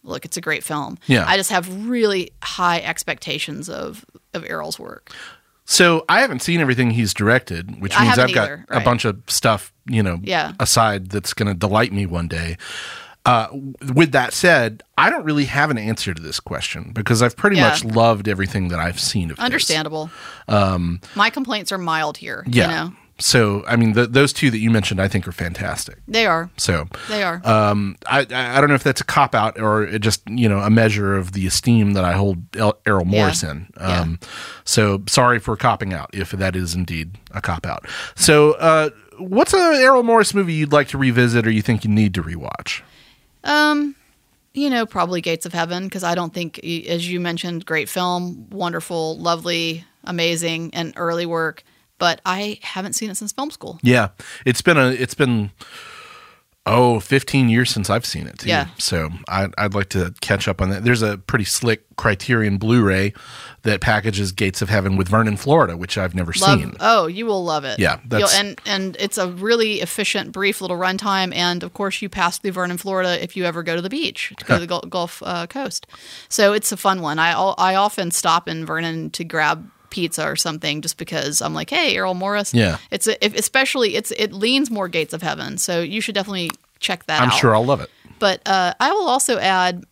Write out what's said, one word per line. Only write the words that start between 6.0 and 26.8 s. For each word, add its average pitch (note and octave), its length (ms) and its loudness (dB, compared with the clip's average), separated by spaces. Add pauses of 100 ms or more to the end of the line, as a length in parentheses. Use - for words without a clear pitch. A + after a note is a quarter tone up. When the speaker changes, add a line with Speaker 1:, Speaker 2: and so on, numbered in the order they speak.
Speaker 2:
I F3 120 4
haven't C3+ 220 0
seen E3+ 180 0
everything B2+ 320 4
he's A2+ 200 2
directed, G2+ 680 0
which G2 140 -2
Speaker 1:
I G#2 80 6
Speaker 2:
means A2+ 100 6
Speaker 1:
haven't B2+ 160 4
Speaker 2:
I've A#2+ 60 -2
got A2 80 4
Speaker 1:
either, C#3+ 240 -8
Speaker 2:
a - 80 -2
Speaker 1:
right. A2+ 80 0
Speaker 2:
bunch A#2+ 200 2
of G#2 120 0 (100)
stuff, - 460 0 (140)
you A#2 140 0
know, F2+ 220 0
Speaker 1:
Yeah. D#3 380 -2
Speaker 2:
aside G#2 500 2
that's G2+ 240 -6
gonna G#2 200 -2
delight G#2 380 2
me G2+ 140 -2
one E2+ 220 -4
day. E2 280 -6 (680)
Uh, A#2 240 4
w-, C3+ 260 -10 (180)
with D3 200 6
that B2 200 2
said, B2 520 4 (120)
I E3+ 140 4
don't D4 140 -4
really D3 220 0
have C#3+ 260 0
an A#2+ 60 0
answer G#2 360 -2
to D#2+ 80 -10
this D2+ 160 -8
question - 560 -8
because A2 260 2
I've A#2+ 160 2
pretty G3+ 200 2
Speaker 1:
Yeah. F3+ 140 6
Speaker 2:
much D3 140 -2
loved A2 440 4
everything F#2+ 400 -2
that E2+ 100 -4
I've E2+ 220 -4
seen E2+ 320 -2
of C#2+ 60 -12
his. A#3 60 -4
Speaker 1:
Understandable. D#3 640 -2 (380)
Speaker 2:
Um, F#2 540 2 (160)
Speaker 1:
My G#3+ 140 2
complaints A3+ 420 -4
are G3 60 -4
mild D#3 400 -4
here, - 280 -14
Speaker 2:
Yeah. A#2+ 160 4
Speaker 1:
you - 80 2 (200)
know? - 60 -20 (220)
Speaker 2:
So, G#2 480 2
I A#2+ 100 0
mean, A2+ 180 4
th-, A#2 160 2
those C3+ 240 4
two - 160 2
that A2+ 80 -2
you A2+ 120 2
mentioned, G2+ 300 2
I G2 80 2
think, F#2+ 180 -2
are F2+ 60 -10
fantastic. - 640 -8 (100)
Speaker 1:
They A3+ 200 0
are. E3+ 320 0
Speaker 2:
So, E2 280 0 (220)